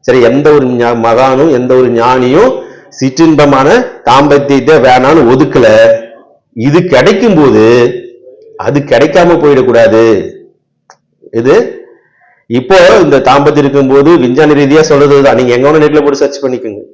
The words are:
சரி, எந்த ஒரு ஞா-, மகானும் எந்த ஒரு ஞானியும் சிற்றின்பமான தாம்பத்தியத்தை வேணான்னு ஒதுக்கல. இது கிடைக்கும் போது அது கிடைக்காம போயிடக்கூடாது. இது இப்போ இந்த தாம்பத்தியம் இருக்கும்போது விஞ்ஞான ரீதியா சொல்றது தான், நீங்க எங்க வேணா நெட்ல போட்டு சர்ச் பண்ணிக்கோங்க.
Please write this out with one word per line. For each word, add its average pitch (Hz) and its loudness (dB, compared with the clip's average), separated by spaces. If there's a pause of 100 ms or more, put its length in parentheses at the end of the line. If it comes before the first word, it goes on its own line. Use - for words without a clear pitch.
சரி, 127 0 (100)
எந்த 143 -2
ஒரு 139 2 (140)
ஞா-, 120 -2
மகானும் 131 0
எந்த 123 -4
ஒரு 127 2 (120)
ஞானியும் 127 0 (420)
சிற்றின்பமான 143 0 (360)
தாம்பத்தியத்தை 139 0 (120)
வேணான்னு 131 2 (120)
ஒதுக்கல. 131 0 (920)
இது 143 -2 (160)
கிடைக்கும் 175 0
போது 117 2 (1000)
அது 143 -4 (120)
கிடைக்காம 175 0
போயிடக்கூடாது. 117 2 (1400)
இது 127 0 (960)
இப்போ - -2 (240)
இந்த 143 0 (120)
தாம்பத்தியம் 143 0
இருக்கும்போது 139 0 (120)
விஞ்ஞான 147 0
ரீதியா 147 2
சொல்றது 143 2
தான், 120 0
நீங்க 123 -2
எங்க 127 -2
வேணா 156 2
நெட்ல 151 0
போட்டு 139 -2
சர்ச் 139 -6
பண்ணிக்கோங்க. 113 -8 (120)